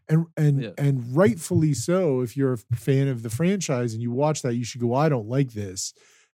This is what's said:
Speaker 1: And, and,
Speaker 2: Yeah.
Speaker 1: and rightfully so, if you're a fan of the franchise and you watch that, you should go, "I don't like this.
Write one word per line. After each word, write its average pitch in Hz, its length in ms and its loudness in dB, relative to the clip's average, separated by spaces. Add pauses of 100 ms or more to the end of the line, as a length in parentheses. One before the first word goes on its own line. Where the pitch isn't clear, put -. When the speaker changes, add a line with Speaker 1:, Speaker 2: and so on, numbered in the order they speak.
Speaker 1:
And, 160 180 2 (120)
and, 147 240 4
Speaker 2:
Yeah. 110 160 -8
Speaker 1:
and 131 380 -2
rightfully 170 580 2
so, 160 480 0
if 123 160 -6
you're 135 160 2
a 120 40 -4
fan 135 500 0
of 120 160 -4
the 117 80 -6
franchise 135 600 -2
and 113 80 -6
you 120 100 -4
watch 147 320 0
that, 120 120 0
you 120 80 -2
should 117 180 -8
go, 117 120 0
"I 147 160 2
don't 117 180 0
like 127 260 0
this. 98 400 -8 (440)